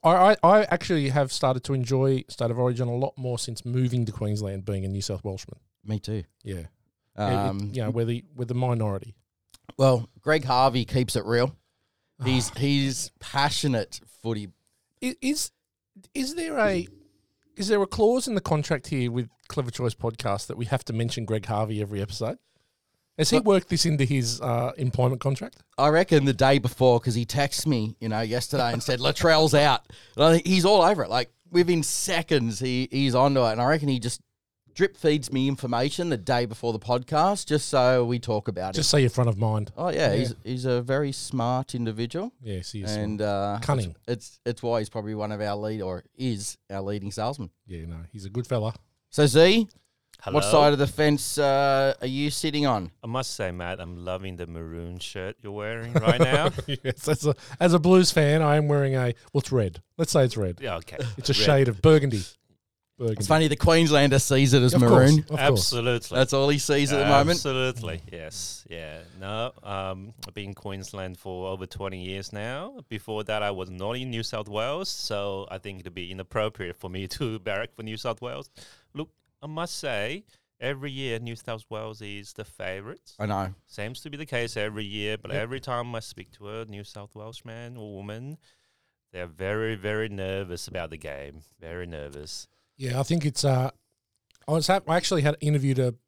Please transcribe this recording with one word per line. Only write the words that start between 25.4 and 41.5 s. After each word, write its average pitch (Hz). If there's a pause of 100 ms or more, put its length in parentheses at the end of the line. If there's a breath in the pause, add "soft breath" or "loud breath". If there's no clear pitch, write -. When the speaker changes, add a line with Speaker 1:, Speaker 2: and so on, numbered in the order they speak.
Speaker 2:
I 139
reckon 156
the 139
day 135
before, 123
'cause 123
he 117
texted 143
me, 113
you 113
know, 110
yesterday 120
and 120
said, 123
"Latrell's 156
out." 143 (300 loud breath)
And 143
I 165
think 165
he's 185
all 202
over 170
it. 90
Like, 120 (220)
within 175
seconds, 147
he, 127
he's 135
onto 135
it. 110
And 113
I 123
reckon 147
he 131
just 117 (540)
drip 196
feeds 151
me 135
information 139
the 135
day 120
before 113
the 107
podcast 151
just 151
so 127
we 120
talk 107
about 95
Speaker 1:
Just 143
Speaker 2:
it. -
Speaker 1:
so 156
you're 127
front 120
of 101
mind. 107
Speaker 2:
Oh, 175
yeah, 151
Speaker 1:
Yeah. -
Speaker 2:
he's, 120
he's 127
a 123
very 139
smart 127